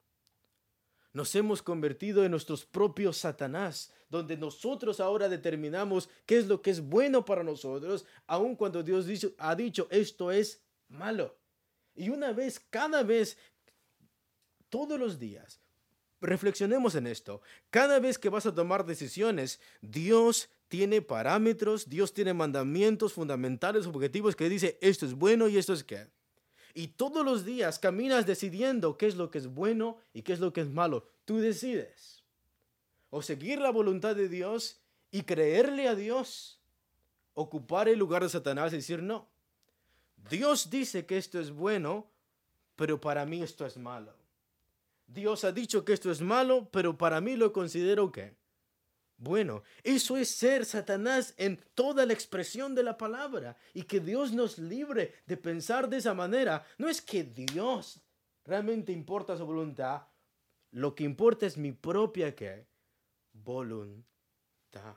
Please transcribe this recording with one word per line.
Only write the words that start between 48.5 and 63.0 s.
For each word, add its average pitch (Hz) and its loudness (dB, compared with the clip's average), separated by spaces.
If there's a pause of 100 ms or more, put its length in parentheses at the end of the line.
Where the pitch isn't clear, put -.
Bueno". 139 -2 (200)
Eso 254 2
es 247 2
ser 247 2
Satanás 214 -2
en 190 -2
toda 269 2
la 233 2
expresión 220 -4
de 254 4
la 226 -4
palabra. 226 -8 (160)
Y 180 -10
que 196 -2
Dios 220 -2
nos 233 -2
libre 220 -4 (100)
de 175 -6
pensar 180 -2
de 247 -2
esa 233 0
manera. 180 0 (140)
No 302 -2
es - -4
que 185 -4
Dios 147 -6 (420)
realmente 208 -2
importa 185 -6
su 170 -8
voluntad. 147 -6 (640)
Lo 139 -4
que 156 -4
importa 214 2
es 156 -6
mi 147 -4
propia, 180 -2
¿qué? 101 -12 (640)